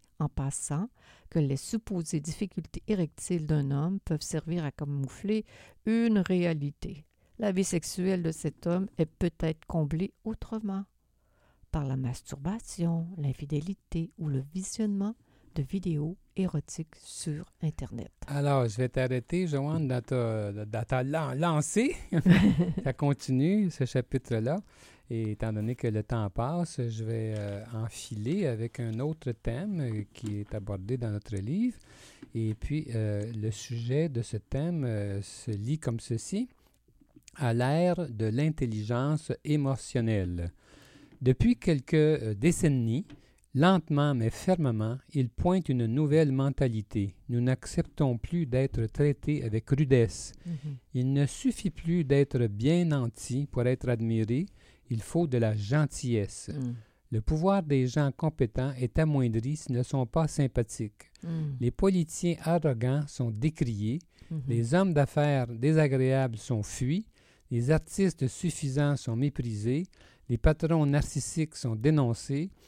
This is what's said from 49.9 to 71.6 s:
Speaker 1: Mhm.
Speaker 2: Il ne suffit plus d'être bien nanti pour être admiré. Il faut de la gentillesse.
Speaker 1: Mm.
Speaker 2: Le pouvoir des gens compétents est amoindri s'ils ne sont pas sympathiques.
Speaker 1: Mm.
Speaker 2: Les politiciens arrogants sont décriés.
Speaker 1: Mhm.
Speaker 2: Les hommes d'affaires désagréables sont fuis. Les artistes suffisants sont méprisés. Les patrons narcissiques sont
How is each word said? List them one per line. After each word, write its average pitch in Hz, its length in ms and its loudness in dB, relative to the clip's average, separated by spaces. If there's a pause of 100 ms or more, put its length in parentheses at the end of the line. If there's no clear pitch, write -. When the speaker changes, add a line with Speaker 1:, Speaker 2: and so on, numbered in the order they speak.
Speaker 1:
Mhm. 170 80 -6 (400)
Speaker 2:
Il 127 200 0
ne 139 120 4
suffit 214 460 -2
plus 170 320 0
d'être 139 440 4
bien 135 380 2
nanti 139 640 -2
pour 120 140 0
être 127 240 0
admiré. 113 560 2 (440)
Il 113 120 0
faut 170 260 0
de 127 100 0
la 110 180 2
gentillesse. 113 1000 0
Speaker 1:
Mm. 131 180 -4 (400)
Speaker 2:
Le 110 100 0
pouvoir 180 420 2
des 139 240 2
gens 139 280 2
compétents 139 640 0
est 127 200 0
amoindri 131 560 2
s'ils 139 200 -4
ne 123 80 2
sont 127 220 0
pas 156 220 0
sympathiques. - 840 -2 (120)
Speaker 1:
Mm. 175 40 -8 (320)
Speaker 2:
Les 120 120 2
politiciens 175 720 2
arrogants 143 640 2
sont 120 240 -2
décriés. 113 680 0 (320)
Speaker 1:
Mhm. 160 160 -6
Speaker 2:
Les 117 280 0
hommes 185 180 4
d'affaires 143 540 4
désagréables 131 920 4
sont 107 260 -2
fuis. 147 440 -2 (440)
Les 120 200 2
artistes 156 560 2
suffisants 143 680 0
sont 120 200 -4
méprisés. 123 680 0 (440)
Les 123 80 2
patrons 156 480 4
narcissiques 143 720 0
sont 113 200 -4